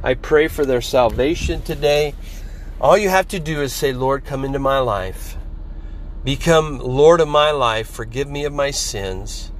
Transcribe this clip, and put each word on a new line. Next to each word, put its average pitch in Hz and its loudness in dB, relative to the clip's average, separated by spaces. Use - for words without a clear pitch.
I 127 0
pray 151 2
for 156 -2
their 127 2
salvation 139 0
today. 147 0
All 151 6
you 208 2
have 190 4
to 196 -4
do 151 -4
is 135 -2
say, 139 0
"Lord, 131 -2
come 135 -6
into 135 -2
my 135 2
life. 98 -2
Become 151 2
Lord 143 6
of 156 6
my 151 4
life. 113 0
Forgive 120 -6
me 143 -6
of 143 -4
my 143 -2
sins." 98 -6